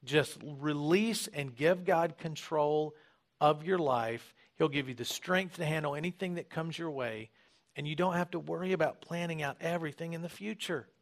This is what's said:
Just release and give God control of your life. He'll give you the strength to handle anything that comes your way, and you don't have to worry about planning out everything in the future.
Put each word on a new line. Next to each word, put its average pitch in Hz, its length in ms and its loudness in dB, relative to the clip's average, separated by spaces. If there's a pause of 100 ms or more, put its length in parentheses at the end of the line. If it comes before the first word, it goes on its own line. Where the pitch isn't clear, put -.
Just 139 400 2
release 151 840 2
and 139 280 -6
give 175 300 4
God 170 320 2
control 151 760 0 (440)
of 151 240 6
your 180 160 2
life. 117 540 0 (240)
He'll 160 100 4
give 139 220 0
you 127 60 -6
the 120 100 -6
strength 185 500 0
to 175 100 -2
handle 151 300 0
anything 175 400 -4
that 170 140 -6
comes 160 280 -4
your 170 140 -4
way, 113 380 -4 (460)
and 143 120 -4
you 151 80 -2
don't 180 180 2
have 175 180 0
to 170 80 -4
worry 165 340 -2
about 160 280 2
planning 170 400 -4
out 139 200 -4
everything 165 520 -4
in 165 80 -8
the 170 80 -6
future. 190 580 -6 (140)